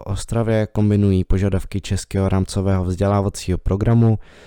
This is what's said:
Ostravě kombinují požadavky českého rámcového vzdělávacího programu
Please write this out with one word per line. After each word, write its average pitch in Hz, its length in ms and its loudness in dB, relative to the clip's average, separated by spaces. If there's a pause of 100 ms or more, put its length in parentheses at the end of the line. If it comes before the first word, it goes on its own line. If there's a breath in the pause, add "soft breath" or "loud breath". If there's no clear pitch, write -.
Ostravě 110 640 -2
kombinují 101 580 2
požadavky 95 560 0
českého 95 480 -4
rámcového 95 560 0
vzdělávacího 98 760 -2
programu 113 600 2 (280 loud breath)